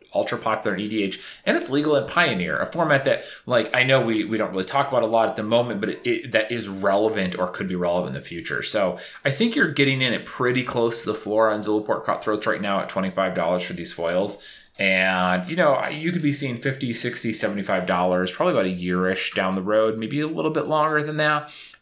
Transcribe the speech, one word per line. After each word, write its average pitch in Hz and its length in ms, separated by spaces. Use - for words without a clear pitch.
ultra 113 220
popular 107 380
in 92 60
E 107 60
D 107 140
H, - 420
and 254 140
it's - 140
legal 147 240
in 120 120
Pioneer, 95 520
a - 80
format 151 380
that, 131 180
like, 123 280
I 127 60
know 131 200
we, 113 220
we 110 140
don't 104 140
really 95 120
talk 139 240
about 127 140
a 110 60
lot 113 200
at 107 80
the 113 60
moment, 113 380
but 104 100
it, - 160
it, 120 280
that 110 180
is 110 180
relevant 98 680
or 92 120
could 95 200
be 92 80
relevant 87 400
in 69 60
the - 60
future. 78 340
So 95 380
I - 60
think 233 240
you're 202 160
getting 135 320
in 123 100
at 87 100
pretty 127 400
close 117 400
to 107 80
the 107 60
floor 110 320
on 107 120
Zulaport 104 420
Cutthroats - 420
right 95 160
now 98 180
at - 100
twenty-five 92 440
dollars 90 300
for - 100
these 87 180
foils. 90 520
And, 92 720
you 160 60
know, 151 320
you 160 240
could 175 100
be 147 100
seeing 131 260
fifty, 131 360
sixty, 117 400
seventy-five 101 540
dollars 92 440
probably 175 220
about 107 120
a 92 40
year-ish 90 640
down 95 220
the 92 80
road, 110 340
maybe 113 220
a 151 80
little 160 240
bit - 160
longer 151 340
than 151 160
that. 151 340